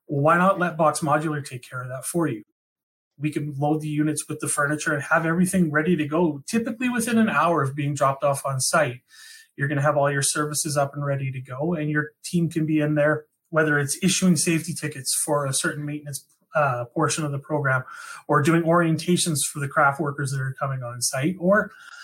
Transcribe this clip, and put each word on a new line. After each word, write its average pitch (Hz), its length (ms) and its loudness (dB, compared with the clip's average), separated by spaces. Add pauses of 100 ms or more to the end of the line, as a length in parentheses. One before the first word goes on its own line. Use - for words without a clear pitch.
Well, 139 160 -2
why 165 160 6
not 185 220 4
let 170 160 -2
Box 156 240 2
Modular 151 440 0
take 127 240 -14
care 127 140 -10
of 127 60 -10
that 127 160 -12
for 165 240 0
you? 110 160 -6 (720)
We 147 140 -4
can 147 260 -6
load 147 220 0
the 151 80 -6
units 151 400 -2
with 151 100 -8
the 139 100 -6
furniture 147 460 -2
and 135 80 -4
have 165 240 2
everything 175 460 2
ready 160 240 2
to 151 100 -2
go, 151 400 0
typically 233 420 -2
within 233 300 0
an 220 100 4
hour 156 340 2
of 135 120 -2
being 147 200 -2
dropped 135 280 0
off 139 240 0
on 135 140 -2
site. 135 400 0 (540)
You're 143 140 -2
gonna 143 140 0
have 147 160 4
all 143 120 4
your 139 120 0
services 151 560 -2
up 139 160 0
and 143 100 -6
ready 135 260 -2
to 131 100 -8
go, 139 340 -4
and 151 160 -2
your 151 220 -2 (120)
team 170 240 0
can 160 160 -2
be 156 160 0
in 151 140 2
there, 147 320 2 (240)
whether 156 280 2
it's 139 240 -2
issuing 185 320 4
safety 165 380 0
tickets 139 420 -6
for 147 300 0
a 135 80 -4
certain 151 320 -4
maintenance, 147 420 -10 (280)
uh, 127 320 2
portion 156 380 0
of 143 80 -4
the 139 60 -4
program, 139 460 0 (440)
or 147 120 4
doing 165 220 4
orientations 165 840 2
for - 160 -6
the 139 80 -4
craft 143 320 2
workers 139 300 -2
that 139 100 -2
are 131 180 -4
coming 135 240 -4
on 120 200 -8
site, 139 360 -2
or 202 320 2 (340)